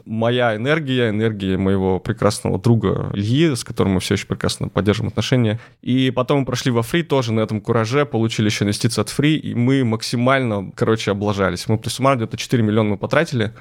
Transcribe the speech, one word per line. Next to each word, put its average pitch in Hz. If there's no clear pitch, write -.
моя 117
энергия, 131
энергия 101
моего 95
прекрасного 101
друга 101
Ильи, 127
с 117
которым 101
мы 113
все -
еще -
прекрасно -
поддерживаем 104
отношения. 113
И 131
потом 127
мы 131
прошли 127
во 117
Фри, 170
тоже 127
на 110
этом 107
кураже, 117
получили 113
еще 104
инвестиции 104
от -
Фри, 151
и 107
мы 127
максимально, 117
короче, 110
облажались. 98
Мы, 110
то 107
есть, -
суммарно 131
где-то 113
четыре 123
миллиона 107
мы 98
потратили 120